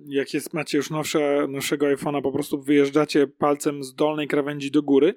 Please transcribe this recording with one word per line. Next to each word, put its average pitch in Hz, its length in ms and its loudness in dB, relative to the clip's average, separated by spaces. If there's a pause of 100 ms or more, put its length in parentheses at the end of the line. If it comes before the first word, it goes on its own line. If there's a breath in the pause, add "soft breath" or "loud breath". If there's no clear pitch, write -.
jak 139 260 -4
jest, 147 200 -4
macie 156 240 -2
już 135 120 -2
nowsze, 147 600 0
nowszego 139 360 -2
iPhone'a, 143 360 0
po 135 100 -2
prostu 143 300 -4
wyjeżdżacie 143 680 2
palcem 143 560 -2
z 131 120 -14
dolnej 151 320 -2
krawędzi 143 440 -2
do 147 120 4
góry 143 340 4